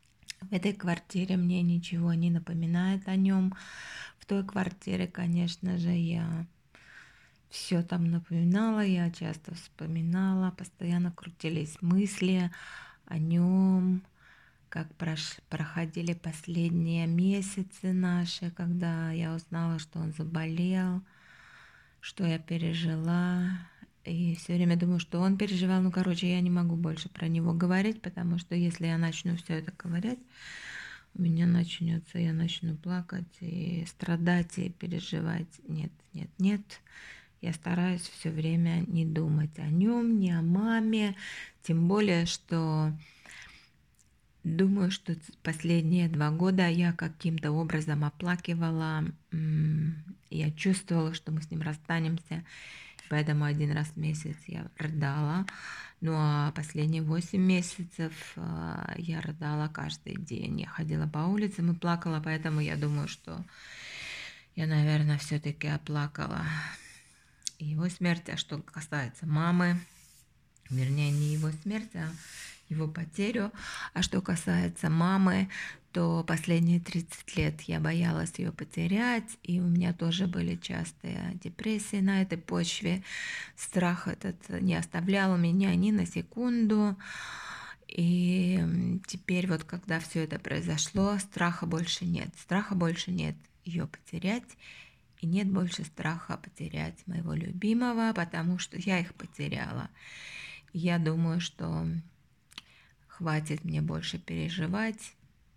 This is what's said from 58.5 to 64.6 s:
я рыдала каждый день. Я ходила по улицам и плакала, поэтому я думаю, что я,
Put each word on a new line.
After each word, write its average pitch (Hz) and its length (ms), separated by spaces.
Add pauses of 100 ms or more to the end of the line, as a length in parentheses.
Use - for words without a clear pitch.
я 165 240
рыдала 156 460
каждый 151 480
день. - 440
Я - 80
ходила 156 380
по 151 140
улицам 190 520
и - 20
плакала, 170 480
поэтому 156 380
я 151 160
думаю, 147 320
что - 340 (1160)
я, 160 100